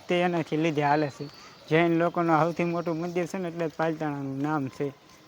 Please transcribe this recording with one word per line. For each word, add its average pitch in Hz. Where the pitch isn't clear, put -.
તે 175
એનાથી 170
લીધે 151
હાલે 147
છે. 143
જૈન 165
લોકોનું 165
સૌથી 170
મોટું 170
મંદિર 175
છે 196
ને, 185
એટલે 170
જ 147
પાલિતાણાનું 147
નામ 147
છે. 139